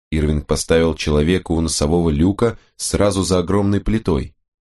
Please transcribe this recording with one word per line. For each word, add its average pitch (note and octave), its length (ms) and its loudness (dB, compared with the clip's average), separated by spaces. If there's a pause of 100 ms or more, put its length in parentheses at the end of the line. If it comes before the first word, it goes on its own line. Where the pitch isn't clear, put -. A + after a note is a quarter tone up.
(100)
Ирвинг D2+ 360 0
поставил E2 480 0
человека D#2+ 580 0
у E2 80 0
носового E2 500 0
люка F#2+ 480 0 (180)
сразу G2 460 0
за F2+ 160 0
огромной G2 420 0
плитой, F2+ 540 -2 (440)